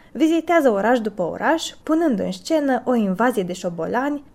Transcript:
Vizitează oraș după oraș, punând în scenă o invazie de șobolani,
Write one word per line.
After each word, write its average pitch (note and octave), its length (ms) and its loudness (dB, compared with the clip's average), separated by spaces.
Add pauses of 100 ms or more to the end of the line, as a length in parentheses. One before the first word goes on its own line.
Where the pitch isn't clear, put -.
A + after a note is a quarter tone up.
(120)
Vizitează D#4+ 580 2
oraș G#3+ 300 2
după G#3 220 -6
oraș, A#3 480 -2 (120)
punând D#4 360 0
în F#3 140 -2
scenă C4+ 520 -2
o B3+ 100 0
invazie A3 480 0
de F3 100 -6
șobolani, F#3+ 720 -4 (100)